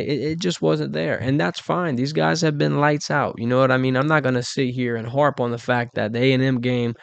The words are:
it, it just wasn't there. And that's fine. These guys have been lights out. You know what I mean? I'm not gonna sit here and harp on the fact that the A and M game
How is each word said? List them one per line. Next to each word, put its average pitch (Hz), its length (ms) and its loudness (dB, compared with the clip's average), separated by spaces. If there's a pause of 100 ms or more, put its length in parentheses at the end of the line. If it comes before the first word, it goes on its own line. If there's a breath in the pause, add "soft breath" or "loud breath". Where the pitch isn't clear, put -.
it, 143 240 -2
it 165 80 -6
just 175 220 -4
wasn't 151 320 0
there. 151 240 -2
And 135 220 0
that's 170 200 -2
fine. 165 380 -2
These 135 160 -2
guys 160 280 0
have 151 160 0
been 147 220 0
lights 147 320 0
out. 139 260 0
You 113 80 -4
know 123 140 2
what 131 120 6
I 127 60 4
mean? 131 200 2
I'm 139 100 2
not 156 160 2
gonna 127 180 0
sit 123 320 -2
here 123 220 -2
and 113 100 -4
harp 135 360 0
on 120 100 0
the 117 60 -4
fact 120 380 -2
that 110 180 -2
the 117 60 -2
A 131 140 4
and 131 80 4
M 131 200 2
game 120 420 0